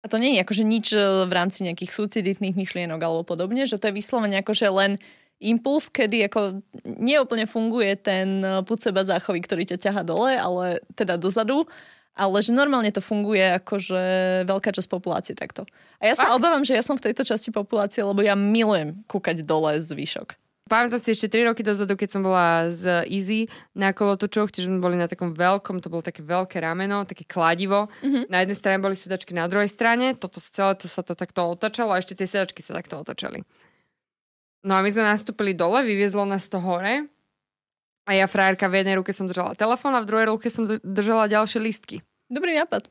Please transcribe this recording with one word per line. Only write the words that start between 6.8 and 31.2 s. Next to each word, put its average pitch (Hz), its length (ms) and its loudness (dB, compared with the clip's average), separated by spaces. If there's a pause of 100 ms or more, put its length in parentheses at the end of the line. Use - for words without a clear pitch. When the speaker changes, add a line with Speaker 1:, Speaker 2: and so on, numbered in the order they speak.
Speaker 1:
neúplne 247 600 0
funguje 220 500 0
ten, 190 460 -2
e, 190 180 0
pud 214 180 -2
seba 190 240 0
záchovy, 185 380 0
ktorý 180 260 -2
ťa 180 160 -6
ťaha 202 220 -2
dole, 202 300 0
ale 180 320 -2 (260)
teda 175 240 -2
dozadu, 220 480 0 (480)
ale 196 280 0
že 208 120 2
normálne 247 400 2
to 202 80 -2
funguje 208 420 0 (140)
akože 185 460 -4 (420)
veľká 190 260 0
časť 185 160 -2
populácie - 480 -4
takto. - 300 -10 (340)
A - 80 -4
ja 226 80 6
sa 262 140 4
Speaker 2:
Fakt? 262 100 4
Speaker 1:
obávam, 302 240 4
že 277 140 2
ja 226 80 2
som 285 100 0
v - 140 -4
tejto 254 160 -2
časti - 260 -2
populácie, 208 540 -2
lebo 202 160 0
ja 202 160 4
milujem 202 720 2
kúkať 170 340 -2
dole 156 380 2
z 160 100 -6
výšok. - 460 -8 (280)
Speaker 2:
Pamätám 233 320 2
si 226 160 0
ešte 214 160 2
tri 220 160 2
roky 233 160 2
dozadu, 202 340 0
keď 196 160 -2
som 196 140 -2
bola 170 480 4
z 175 340 0
Easy 202 400 -2 (280)
na 196 180 2
kolotočoch, 202 560 0
tiež 185 180 -6
sme 185 140 0
boli 180 160 2
na 175 160 0
takom 175 220 -6
veľkom, 185 480 0
to 160 100 -12
bolo 165 80 -4
také 170 220 -10
veľké 180 340 -2
rameno, 190 480 -2
také - 220 -12
kladivo. 190 720 2
Speaker 1:
Mhm. 262 300 -2
Speaker 2:
Na 185 100 0
jednej 190 160 0
strane 190 240 0
boli 196 140 0
sedačky, 185 400 -8
na 170 120 -2
druhej 202 220 0
strane, 233 460 2
toto - 260 -10
celé, 196 360 0
to 190 120 -12
sa - 140 -6
to 175 120 -8
takto 180 360 -4